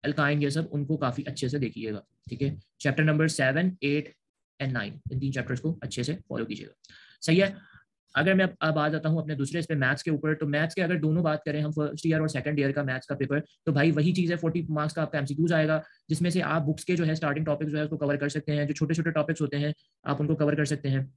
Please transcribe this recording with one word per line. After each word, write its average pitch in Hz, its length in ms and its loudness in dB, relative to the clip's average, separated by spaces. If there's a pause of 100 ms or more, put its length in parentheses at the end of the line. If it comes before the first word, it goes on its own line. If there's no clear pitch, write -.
alkyne, 147 380 2
ये 143 80 2
सब 160 220 -2
उनको 147 240 -2
काफ़ी 135 260 -2
अच्छे 127 260 -4
से 143 100 -2
देखिएगा, 110 440 -4 (280)
ठीक - 120 -6
है। 139 160 -2 (220)
Chapter 143 240 2
number 156 240 4
seven, 160 540 0
eight 147 300 -2 (480)
and 135 120 -2
nine, 107 280 -6 (120)
इन 131 80 -2
तीन 135 120 -2
chapters 127 280 -4
को 160 220 -2
अच्छे - 220 -6
से 151 140 -4 (100)
फॉलो 117 160 -4
कीजिएगा, 104 300 -10 (480)
सही 160 160 4
है। 196 360 0 (400)
अगर 160 200 4
मैं 190 100 6
अब, 185 160 -2
अब 156 180 2
आ 151 100 2
जाता 156 200 0
हूँ 160 120 2
अपने 156 140 -4
दूसरे 139 260 -2
इस 160 60 -4
पे 160 80 -2
maths 139 280 0
के - 80 -2
ऊपर, 156 240 0
तो 151 120 -2
maths 151 280 0
के 190 80 0
अगर 175 140 2
दोनों 156 280 2
बात 151 200 0
करें 151 160 -2
हम 151 120 -2
first 151 340 -2
year 156 140 4
और 156 80 0
second 147 300 -2
year 139 140 2
का 143 100 0
maths 131 240 -4
का 143 80 -4
paper, 139 260 0
तो - 320 -6
भाई 143 180 4
वही 151 220 2
चीज़ 180 180 2
है, 175 60 0
forty 165 340 -2
marks 151 240 -2
का 165 80 -2
आपका 151 160 -4
एमसीक्यूज़ 147 360 0
आएगा, 156 280 4 (260)
जिसमें 170 220 2
से 180 100 2
आप 160 220 0
books 151 220 -2
के 180 120 2
जो 170 80 2
है 156 100 2
starting 156 320 0
topics 151 260 0
जो 151 60 0
है 151 60 0
उसको 151 120 -4
cover 143 200 2
कर 143 120 -2
सकते 147 240 -2
हैं, 147 140 2
जो 147 60 -2
छोटे-छोटे 165 380 0
topics 160 300 -2
होते 143 160 -2
हैं 147 180 0 (300)
आप 143 160 -2
उनको 151 140 0
cover 147 200 2
कर 151 100 0
सकते 143 240 -2
हैं 135 160 0 (120)